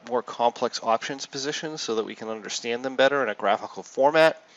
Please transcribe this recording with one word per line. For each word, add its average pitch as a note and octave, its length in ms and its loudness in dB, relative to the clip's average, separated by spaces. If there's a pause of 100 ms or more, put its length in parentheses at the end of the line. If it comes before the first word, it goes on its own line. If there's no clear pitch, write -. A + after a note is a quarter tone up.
more A#2+ 140 -2
complex - 600 -2
options A#2 420 -2
positions D3 560 -8
so A2+ 140 -4
that A2 100 0
we G#2+ 80 -10
can A2 160 -10
understand A#2 560 -6
them C3 120 -6
better C3+ 260 4
in A2 60 0
a G#2 60 -4
graphical G#2 460 -2
format. D#3 580 4 (180)